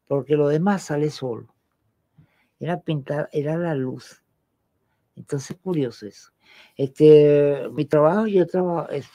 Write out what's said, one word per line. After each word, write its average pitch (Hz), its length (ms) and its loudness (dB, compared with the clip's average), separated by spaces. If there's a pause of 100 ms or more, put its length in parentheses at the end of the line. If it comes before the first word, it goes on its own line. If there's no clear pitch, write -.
porque 143 300 -2
lo 147 120 0
demás 175 340 -2
sale 151 280 -4
solo. 113 440 -12 (1040)
Era 165 200 -6
pintar, 147 520 -6
era 151 240 -4
la 170 180 -4
luz. - 480 -10 (920)
Entonces, 135 480 -12
curioso 139 440 -6
eso. - 260 -20 (440)
Este, 147 960 6
mi 151 140 -6
trabajo, 165 400 2
yo 185 200 2
trabajo, 175 440 -4
es, 139 240 -8